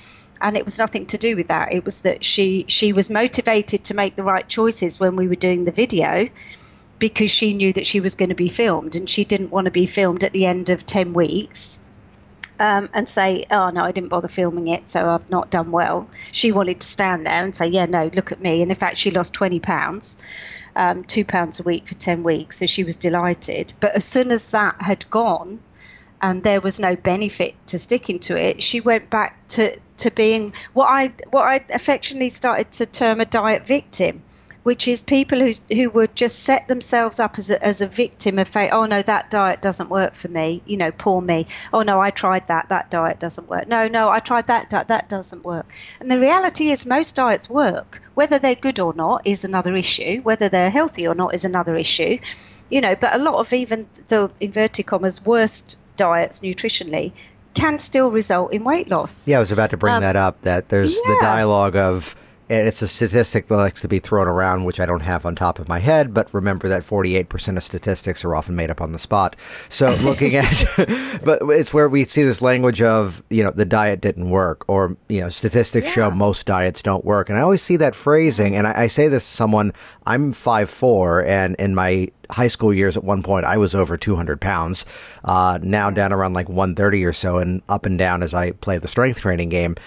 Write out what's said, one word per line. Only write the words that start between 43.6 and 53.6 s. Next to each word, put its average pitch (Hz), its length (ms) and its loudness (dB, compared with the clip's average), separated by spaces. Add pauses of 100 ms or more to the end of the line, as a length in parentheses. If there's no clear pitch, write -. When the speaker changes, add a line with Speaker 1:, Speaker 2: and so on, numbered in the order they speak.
Speaker 1:
No, 226 200 0
no, 220 220 2
I 220 100 2
tried 233 280 -2
that 233 240 0
diet. 202 160 -2
That - 220 -2
doesn't 185 360 -10
work." 175 220 -8 (340)
And 254 80 -6
the 254 100 2
reality 311 520 2
is 269 120 -2
most 269 320 0
diets 247 320 0
work. 247 540 -2 (140)
Whether 294 240 4
they're 254 160 2
good 262 240 -2
or 165 160 0
not 165 300 0
is 196 200 0
another 185 300 -2
issue. 185 480 -2
Whether 220 260 0
they're 185 220 2
healthy 247 360 0
or 170 60 2
not 175 220 -2
is 185 100 -4
another 175 300 -2
issue. 170 420 0 (540)
You 269 100 2
know, 196 140 2
but - 180 0
a 240 60 0
lot 294 160 0
of 226 180 -2
even 226 340 -4 (220)